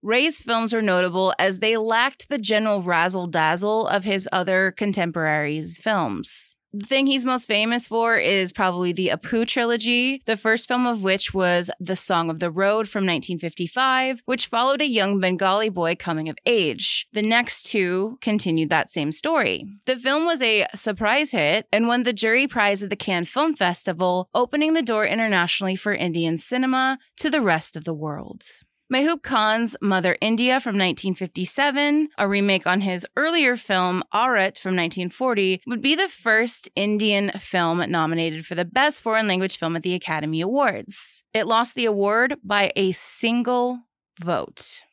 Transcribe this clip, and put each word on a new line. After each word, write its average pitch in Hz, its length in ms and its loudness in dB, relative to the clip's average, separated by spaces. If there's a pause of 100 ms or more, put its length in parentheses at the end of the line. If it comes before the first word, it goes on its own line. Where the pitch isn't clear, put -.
Ray's 262 380 2
films 226 320 0
were 226 80 0
notable 185 560 2
as 190 220 0
they 220 180 2
lacked 226 500 0
the 277 120 -4
general 208 420 0
razzle-dazzle 175 1040 0
of 196 180 0
his 196 280 0
other 185 400 2
contemporaries' 160 1040 -2
films. 160 800 -2 (180)
The 202 140 -10
thing 269 180 2
he's 269 180 2
most 254 240 0
famous 220 380 2
for 226 320 2
is 185 340 2
probably 180 420 0
the 180 160 0
Apu - 360 0
trilogy, 240 800 0
the 220 120 0
first 220 300 0
film 247 200 0
of 226 160 -2
which 190 320 0
was 175 340 2 (100)
The 185 160 -4
Song 170 360 0
of 160 80 -6
the 175 100 -2
Road 196 400 0
from 196 160 -2
nineteen 170 320 -2
fifty-five, 254 880 -2
which 247 220 -2
followed 262 340 0
a 302 60 0
young 202 320 2
Bengali 190 500 0
boy 175 260 0
coming 156 340 -4
of - 80 -10 (100)
age. 190 680 0
The 214 80 -2
next 226 460 0
two 190 540 -2
continued 165 500 0
that 156 180 0
same 151 220 -2
story. 214 560 -2 (180)
The 254 120 -2
film 269 280 0
was 330 160 0
a 220 320 2
surprise 214 560 0
hit 175 420 0
and 226 160 2
won 240 160 0
the 240 100 0
jury 226 340 2
prize 202 340 0
at 202 80 -6
the 202 60 -4
Cannes 175 300 -2
Film 302 280 0
Festival, 180 800 0
opening 294 400 0
the 320 80 2
door 220 240 0
internationally 190 680 0
for 208 180 -4
Indian 165 440 -2
cinema 262 600 0 (200)
to 311 120 -2
the 277 120 2
rest 165 340 0
of 156 80 -10
the 160 100 -6
world. 151 480 -10 (520)
Mehboob 294 300 0
Khan's 220 580 0
Mother 185 380 2
India 240 400 2
from 220 180 -2
nineteen 185 380 0
fifty-seven, 285 1040 0
a 294 100 0
remake 202 400 2
on 185 140 2
his 185 340 -2
earlier 294 400 2
film 185 480 0 (100)
Aurat 220 440 2
from 185 180 -2
nineteen 175 340 -2
forty, 196 560 0
would 233 160 -6
be 277 140 2
the 370 140 0
first 226 680 0
Indian 208 640 0
film 175 500 -2
nominated 165 560 -2
for 180 100 -8
the 175 100 -2
Best 262 360 0
Foreign 220 280 0
Language 185 260 0
Film 165 220 -2
at 160 60 -6
the 180 100 -2
Academy 160 480 -4
Awards. 220 840 0 (100)
It 220 140 0
lost 226 280 2
the 247 100 0
award 214 580 2
by 202 320 2
a 190 160 2
single 247 880 2 (400)
vote. - 640 -4 (120)